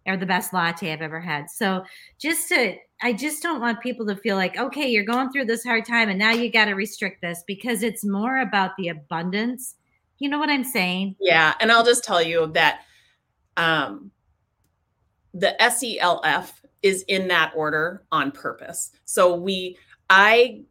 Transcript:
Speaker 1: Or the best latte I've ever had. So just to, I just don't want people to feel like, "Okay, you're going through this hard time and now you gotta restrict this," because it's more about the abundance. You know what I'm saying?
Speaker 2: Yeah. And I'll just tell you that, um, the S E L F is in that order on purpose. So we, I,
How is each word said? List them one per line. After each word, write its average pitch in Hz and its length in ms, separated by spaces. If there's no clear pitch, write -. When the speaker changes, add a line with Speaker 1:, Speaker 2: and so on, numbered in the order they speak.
Speaker 1:
Or 190 100
the 180 100
best 180 280
latte 170 360
I've 156 120
ever 160 180
had. 151 300
So 190 340
just 320 300
to, 240 280
I 240 100
just 302 300
don't 330 180
want 233 220
people 240 240
to 202 100
feel 196 200
like, 185 220
"Okay, 269 300
you're 214 160
going 247 260
through 277 140
this 233 180
hard 226 220
time 233 240
and 190 100
now 214 120
you 233 200
gotta 214 240
restrict 196 460
this," 170 260
because 202 360
it's 233 220
more 214 360
about 196 380
the 175 100
abundance. 180 880
You 285 120
know 294 80
what 302 100
I'm 285 160
saying? 190 560
Speaker 2:
Yeah. 165 400
And 220 100
I'll 233 140
just 240 200
tell 175 180
you 165 320
that, 160 260
um, 160 520
the 185 280
S 240 200
E 226 180
L 175 240
F 156 380
is 190 200
in 190 260
that 165 260
order 156 560
on 156 220
purpose. - 600
So 180 300
we, 180 420
I, 214 600